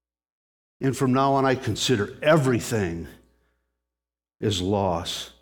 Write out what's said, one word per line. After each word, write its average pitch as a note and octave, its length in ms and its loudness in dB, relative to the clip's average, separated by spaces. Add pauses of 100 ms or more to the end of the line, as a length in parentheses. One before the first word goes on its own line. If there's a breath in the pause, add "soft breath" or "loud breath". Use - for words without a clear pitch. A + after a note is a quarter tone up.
(800)
and B2+ 160 0
from C3 160 2
now C3+ 220 2
on, C3+ 100 2
I C3+ 100 2
consider G#2+ 680 -2
everything A#2+ 840 2 (1300)
as G2 220 -2
loss. F#2 680 -2 (120)